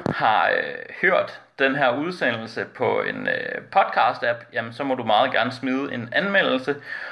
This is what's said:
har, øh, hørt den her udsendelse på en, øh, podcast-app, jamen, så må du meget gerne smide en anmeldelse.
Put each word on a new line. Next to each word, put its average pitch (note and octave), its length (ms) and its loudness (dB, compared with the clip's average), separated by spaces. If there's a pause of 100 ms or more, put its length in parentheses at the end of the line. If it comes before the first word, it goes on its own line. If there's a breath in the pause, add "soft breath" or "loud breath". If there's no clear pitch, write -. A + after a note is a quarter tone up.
har, A2 420 2
øh, A#1 260 0 (280)
hørt - 380 2 (180)
den C3+ 180 2
her C3 220 2
udsendelse B2 680 -4 (120)
på G#2 260 0
en, G1+ 260 -4
øh, G1+ 340 -4 (140)
podcast-app, A#2+ 760 2
jamen, A#2 200 -4
så C#3 120 -6
må C3+ 100 0
du B2 100 -4
meget A2+ 280 4
gerne A#2+ 200 2
smide C3 420 -4
en A#2+ 180 -6
anmeldelse. F3 640 0 (360 loud breath)